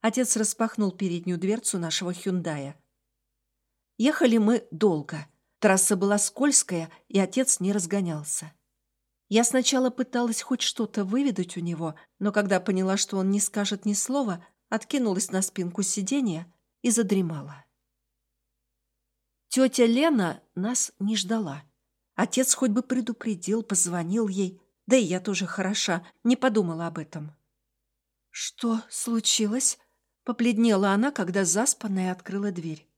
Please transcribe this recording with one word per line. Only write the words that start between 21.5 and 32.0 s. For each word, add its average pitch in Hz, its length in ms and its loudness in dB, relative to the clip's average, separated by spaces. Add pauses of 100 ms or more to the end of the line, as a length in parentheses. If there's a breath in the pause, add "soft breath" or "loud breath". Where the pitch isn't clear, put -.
Отец 180 400 2
хоть 214 160 2
бы 233 120 2
предупредил, 220 800 -2
позвонил 185 680 0
ей, 185 340 -4 (240)
да 254 100 6
и 240 80 6
я 180 160 -2
тоже 185 260 -4
хороша, 185 600 -2 (180 loud breath)
не 247 120 4
подумала 180 500 0
об 165 100 -8
этом. 151 400 -12 (960)
«Что - 580 -4
случилось?» — 226 880 0 (460)
побледнела 226 680 2
она, 226 180 2
когда 190 340 -2
заспанная 190 680 0